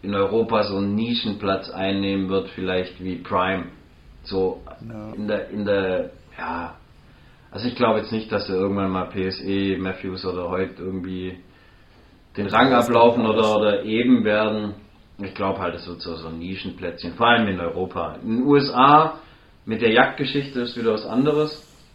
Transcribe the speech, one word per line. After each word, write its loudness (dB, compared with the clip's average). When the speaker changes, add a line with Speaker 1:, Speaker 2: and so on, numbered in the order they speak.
Speaker 1:
in -4
Europa 2
so -2
einen 0
Nischenplatz -2
einnehmen -2
wird, 0
vielleicht -4
wie -4
Prime. -2
So -2
Speaker 2:
Ja. -14
Speaker 1:
in -6
der, -2
in -4
der, 0
ja. -8
Also -6
ich -4
glaube 2
jetzt -6
nicht, -4
dass -2
sie -4
irgendwann 0
mal -2
P -4
S -6
E, -2
Matthews -6
oder -4
Hoyt -4
irgendwie -6
den -4
Rang 4
Speaker 2:
Ja, 6
das 4
Speaker 1:
ablaufen 6
Speaker 2:
glaube 2
ich 4
Speaker 1:
oder, 4
Speaker 2:
auch. 4
Speaker 1:
oder 2
eben 4
werden. 0
Ich -10
glaube -2
halt, -4
es -12
wird -12
so, -8
so -12
ein -10
Nischenplätzchen, -8
vor 2
allem 4
in -2
Europa. -4
In -2
den 0
U 6
S 2
A, 6
mit -4
der 4
Jagdgeschichte 2
ist -6
wieder 2
was -4
anderes. 0